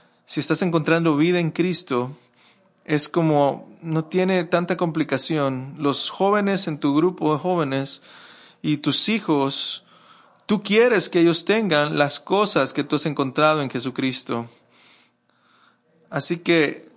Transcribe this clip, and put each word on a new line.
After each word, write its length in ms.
Si 140
estás 220
encontrando 540
vida 220
en 140
Cristo, 580
es 240
como, 720
no 260
tiene 360
tanta 340
complicación. 1040
Los 320
jóvenes 560
en 140
tu 160
grupo 360
de 60
jóvenes 640
y 180
tus 300
hijos, 760
tú 180
quieres 440
que 120
ellos 240
tengan 520
las 220
cosas 540
que 100
tú 140
has 100
encontrado 560
en 80
Jesucristo. 800
Así 280
que, 580